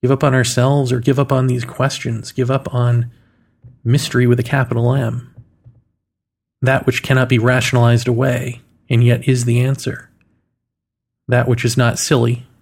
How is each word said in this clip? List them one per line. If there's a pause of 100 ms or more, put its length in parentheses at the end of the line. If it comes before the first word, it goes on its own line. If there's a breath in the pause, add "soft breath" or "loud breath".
give
up
on
ourselves
or
give
up
on
these
questions,
give
up
on (720 soft breath)
mystery
with
a
capital
M, (1300)
that
which
cannot
be
rationalized
away (300)
and
yet
is
the
answer, (1160)
that
which
is
not
silly (160)